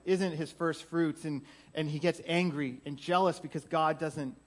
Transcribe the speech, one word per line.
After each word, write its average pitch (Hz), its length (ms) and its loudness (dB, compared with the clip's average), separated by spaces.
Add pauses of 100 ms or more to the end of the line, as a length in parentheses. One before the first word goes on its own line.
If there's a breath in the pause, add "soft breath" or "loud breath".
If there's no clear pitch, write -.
isn't 185 260 2
his 151 200 -4
first 165 340 -4
fruits, 165 400 0
and, 143 180 -4 (320 loud breath)
and 156 120 0
he 147 120 -2
gets 165 260 0
angry 151 600 0
and 143 120 -6
jealous 175 420 4
because 147 260 -8
God 156 340 2
doesn't, 147 360 -4 (120 soft breath)